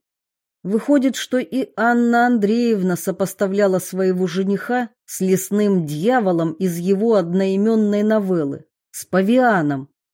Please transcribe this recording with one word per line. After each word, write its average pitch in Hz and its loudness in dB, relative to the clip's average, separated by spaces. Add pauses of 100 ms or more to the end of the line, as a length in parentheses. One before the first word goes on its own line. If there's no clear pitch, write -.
(640)
Выходит, 240 0
что - -4
и 254 -4
Анна 240 2
Андреевна 220 2
сопоставляла 190 0
своего 185 -2
жениха 196 -2 (140)
с - -14
лесным 190 0
дьяволом 170 0
из 180 -2
его 196 0
одноименной 202 0
новеллы, 185 -2 (260)
с - -16
павианом. 190 0 (260)